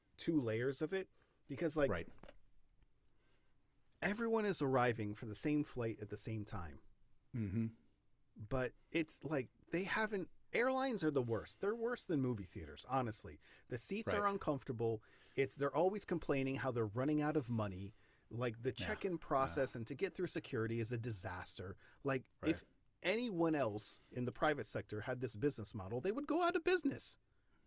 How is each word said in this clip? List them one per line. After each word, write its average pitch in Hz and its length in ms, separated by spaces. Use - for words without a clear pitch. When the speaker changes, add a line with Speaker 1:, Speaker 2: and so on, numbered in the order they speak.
Speaker 1:
two 165 240
layers 120 420
of 156 120
it, 190 140
because, 151 280
like, 143 140
Speaker 2:
Right. 85 180
Speaker 1:
everyone 220 440
is 202 180
arriving 123 520
for 123 120
the 107 80
same 151 300
flight 113 360
at 104 80
the 104 80
same 110 280
time. 85 340
Speaker 2:
Mm-hmm. 113 300
Speaker 1:
But 127 240
it's - 340
like, 139 240
they 180 140
haven't, 208 440
airlines 254 520
are 156 60
the 139 120
worst. 113 380
They're 202 140
worse 233 300
than 156 160
movie 123 240
theaters, 80 440
honestly. 113 500
The 127 100
seats 208 300
Speaker 2:
Right. 202 100
Speaker 1:
are 202 80
uncomfortable. 127 760
It's, 135 180
they're 139 200
always 190 300
complaining 135 520
how 127 160
they're 113 140
running 139 360
out 151 140
of 127 120
money. 98 460
Like, 117 320
the 127 140
Speaker 2:
Yeah. - 100
Speaker 1:
check-in 202 260
Speaker 2:
Yeah. 165 80
Speaker 1:
process 135 540
and 117 120
to 143 80
get 185 200
through 180 140
security 113 520
is 113 120
a 120 60
disaster. 95 760
Like, 135 220
if 160 180
Speaker 2:
Right. - 20
Speaker 1:
anyone 180 520
else 113 460
in 123 140
the 117 80
private 151 340
sector 107 360
had 127 180
this 120 160
business 117 380
model, 107 260
they 185 120
would 285 140
go 320 160
out 349 140
of 339 80
business. - 540